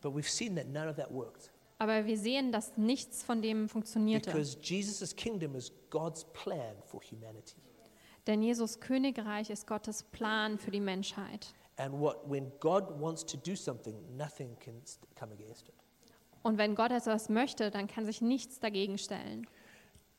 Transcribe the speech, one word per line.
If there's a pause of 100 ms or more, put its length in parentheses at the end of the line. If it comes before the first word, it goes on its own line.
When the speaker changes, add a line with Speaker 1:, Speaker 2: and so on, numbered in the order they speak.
Speaker 1:
But
we've
seen
that
none
of
that
worked. (280)
Speaker 2:
Aber
wir
sehen,
dass
nichts
von
dem
funktionierte.
Speaker 1:
Because
Jesus'
kingdom
is (180)
God's
plan (100)
for
humanity. (720)
Speaker 2:
Denn
Jesus'
Königreich
ist
Gottes
Plan
für
die
Menschheit. (220)
Speaker 1:
And
what,
when
God (180)
wants
to
do
something, (200)
nothing
can (100)
st-, (200)
come
against
it. (720)
Speaker 2:
Und
wenn
Gott
etwas
möchte,
dann
kann
sich
nichts
dagegen
stellen. (720)